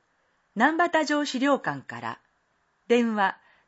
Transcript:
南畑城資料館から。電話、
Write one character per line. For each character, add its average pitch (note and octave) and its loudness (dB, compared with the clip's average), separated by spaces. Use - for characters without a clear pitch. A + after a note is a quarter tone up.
南 C#4+ 2
畑 E4 2
城 D4 0
資 C4 -6
料 C4+ 2
館 C#3+ -6
か A#2 -14
ら。 A#2 -8
電 A#3 2
話、 G3 0